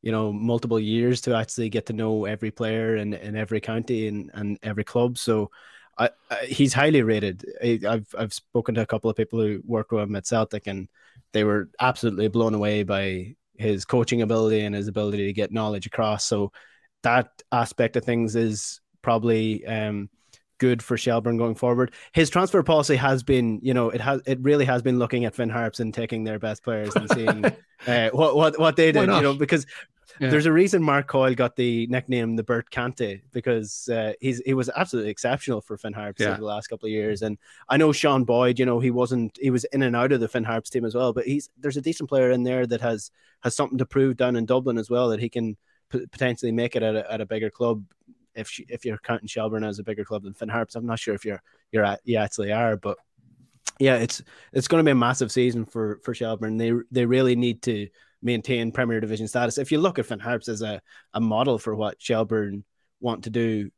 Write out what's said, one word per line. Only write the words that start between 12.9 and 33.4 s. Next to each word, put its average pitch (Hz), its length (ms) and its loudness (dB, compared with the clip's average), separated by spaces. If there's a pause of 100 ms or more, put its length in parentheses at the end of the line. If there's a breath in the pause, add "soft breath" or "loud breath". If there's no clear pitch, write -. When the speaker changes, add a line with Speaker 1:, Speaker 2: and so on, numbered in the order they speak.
Speaker 1:
his 107 300 -2
coaching 120 340 0
ability 110 400 2
and 104 140 -4
his 101 140 -4
ability 104 360 -2
to 101 80 -4
get 101 200 -4
knowledge 107 340 -4
across. 107 360 -2
So 101 300 -2 (500 soft breath)
that 120 480 0
aspect 117 460 0
of 117 80 -2
things 117 320 0
is 110 460 -2 (180)
probably, 110 640 0
um, 104 460 -6 (480 soft breath)
good 123 220 2
for 120 160 -2
Shelbourne 117 400 0
going 113 200 0
forward. 123 360 0 (200 loud breath)
His 156 180 4
transfer 185 320 2
policy 151 320 4
has 131 300 2
been, 120 360 2
you 127 140 0
know, 120 160 2
it 113 100 -4
has, 131 240 0
it 131 160 -2
really 143 240 4
has 123 180 0
been 123 180 2
looking 120 240 0
at 110 100 -4
Finn 117 160 -2
Harps 113 300 -4
and 110 120 -4
taking 113 300 -6
their 110 160 -6
best 107 240 -6
players 107 320 -4
and - 160 0
seeing, - 340 0
Speaker 2:
<laughs> - 440 -4
Speaker 1:
uh, 117 220 2
what, 143 260 4
what, 156 220 4
what 156 180 4
they 160 100 8
Speaker 2:
Why 156 140 6
Speaker 1:
did, 185 80 4
Speaker 2:
not? 190 80 4
Speaker 1:
you 160 80 4
know, 139 100 4
because 143 320 0 (540 loud breath)
Speaker 2:
Yeah. 135 100 2
Speaker 1:
there's 151 160 4
a 165 60 6
reason 180 280 6
Mark 143 280 2
Coyle 131 260 4
got 120 220 0
the 117 320 0
nickname 120 480 0
the 113 80 -2
Bert 117 260 -2
Cante, 120 520 -6 (100)
because, 113 560 -2